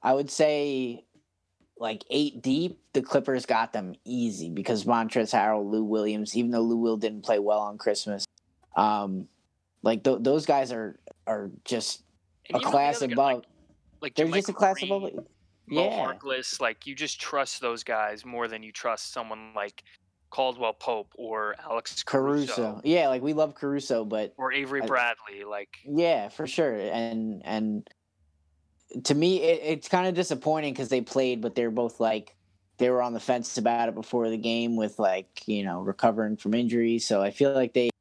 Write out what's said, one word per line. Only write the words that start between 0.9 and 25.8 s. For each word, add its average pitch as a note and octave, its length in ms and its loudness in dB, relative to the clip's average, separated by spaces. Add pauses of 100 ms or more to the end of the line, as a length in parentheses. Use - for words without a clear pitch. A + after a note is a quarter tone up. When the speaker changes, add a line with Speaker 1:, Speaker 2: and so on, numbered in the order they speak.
Speaker 1:
like, A2 320 -6
eight C3+ 320 0
deep, D#3+ 360 0 (140)
the C3+ 100 2
Clippers C3 420 0
got A#2 280 0
them F#2+ 320 -6
easy A2 440 -2
because G2 360 -2
Montrezl A2+ 500 2
Harrell, G#2+ 340 2
Lou A2 140 2
Williams, G#2+ 540 -2
even A#2+ 160 2
though A#2 100 2
Lou A2+ 140 4
Will A#2 200 2
didn't G#2+ 280 -4
play G#2+ 160 4
well G#2+ 200 2
on G#2 160 -4
Christmas, G#2 480 -2 (520)
um, G2+ 520 2 (540)
like, A2 220 2
th-, C3 160 6
those C#3+ 260 2
guys C3+ 260 2
are, A2 260 -6 (280)
are G#2 240 -2 (140)
just - 400 -4 (440)
Speaker 2:
And - 60 -2
Speaker 1:
a B2 60 0
Speaker 2:
even - 60 -4
the - 40 2
Speaker 1:
class C#3+ 280 4
Speaker 2:
other C#3+ 100 -2
guys, A#2+ 60 -4
Speaker 1:
above. C#3 200 4
Speaker 2:
like, A#2+ 100 -4 (560)
like D3 140 -8
Speaker 1:
They're D#3 120 2
Speaker 2:
JaMychal E3 80 -2
Speaker 1:
just G3 160 0
a - 20 -4
class F#3+ 260 2
Speaker 2:
Green, F#3 140 -4
Speaker 1:
above. G3 340 -6 (400)
Speaker 2:
Mo D#3 220 0
Speaker 1:
Yeah. G3+ 180 -2
Speaker 2:
Harkless, C3 540 -6
like, A2+ 260 -2
you C#3 80 -12
just D3+ 260 -6
trust - 400 -2
those A#2 220 -4
guys G#2+ 420 -2
more A#2+ 220 -4
than A2+ 160 -10
you A2 80 -18
trust - 420 -6
someone A2 400 -10
like G#2 300 -8 (480)
Caldwell B2 440 0
Pope A2 420 -4
or A2 440 -4
Alex - 420 -6
Caruso. C#3 520 2
Speaker 1:
Caruso. G#2+ 280 -2
Yeah, D#3+ 260 4
like, B2+ 140 0
we D3 100 0
love D3+ 220 2
Caruso, C#3 500 -2
but G#2+ 320 -2
Speaker 2:
Or C3 160 -2
Avery C#3 300 -2
Speaker 1:
I A#2+ 40 -2
Speaker 2:
Bradley, A2 580 0
like G2+ 400 -10